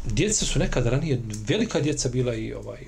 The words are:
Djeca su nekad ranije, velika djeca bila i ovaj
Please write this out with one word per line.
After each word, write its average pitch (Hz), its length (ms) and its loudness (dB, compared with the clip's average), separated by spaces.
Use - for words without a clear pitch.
Djeca 139 400 2
su - 140 0
nekad 131 280 2
ranije, 127 340 2
velika 185 320 2
djeca 147 280 0
bila 123 260 0
i 113 180 -4
ovaj 110 360 -10